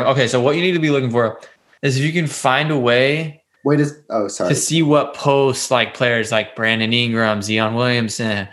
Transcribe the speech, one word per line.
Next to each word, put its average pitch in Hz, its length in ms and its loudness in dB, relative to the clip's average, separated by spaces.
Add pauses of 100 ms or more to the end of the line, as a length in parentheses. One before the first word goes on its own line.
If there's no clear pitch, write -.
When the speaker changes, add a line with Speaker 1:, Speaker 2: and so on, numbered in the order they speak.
Speaker 1:
Okay, 127 200 2
so 123 140 0
what 147 160 2
you 175 40 -2
need 180 120 0
to 175 60 0
be 156 100 0
looking 135 220 0
for 117 280 0 (420)
is 131 160 0
if 135 60 -2
you 156 80 -2
can 165 160 -2
find 139 420 0
a 151 80 0
way 135 640 0 (220)
Speaker 2:
Wait, 143 160 2
is, 147 180 -2 (120)
oh, 107 180 -4
sorry. 90 220 -4
Speaker 1:
to - 60 2
see 160 280 0
what 147 300 2
posts, 139 580 0
like, 117 220 0
players 117 400 -2
like 107 220 -2
Brandon 113 360 0
Ingram, 113 500 0
Zion 110 340 0
Williamson, 113 760 -2